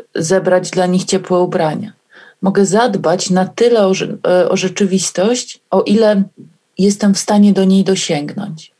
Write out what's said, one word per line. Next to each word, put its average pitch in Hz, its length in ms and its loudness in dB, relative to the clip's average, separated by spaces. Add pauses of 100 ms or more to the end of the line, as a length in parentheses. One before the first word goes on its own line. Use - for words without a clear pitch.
(160)
zebrać 180 540 0
dla 180 160 -2
nich 180 200 0
ciepłe 185 340 -2
ubrania, 156 540 -4 (480)
mogę 196 240 2
zadbać 196 640 0
na 185 160 0
tyle 226 420 2
o 190 60 2
rze-, - 240 -6 (100)
e, 180 220 2
o 196 80 0
rzeczywistość, 190 1000 -2 (120)
o 190 100 2
ile 208 420 2 (540)
jestem 202 360 2
w 190 60 -6
stanie 208 340 4
do 190 100 0
niej 190 200 4
dosięgnąć. 160 960 -6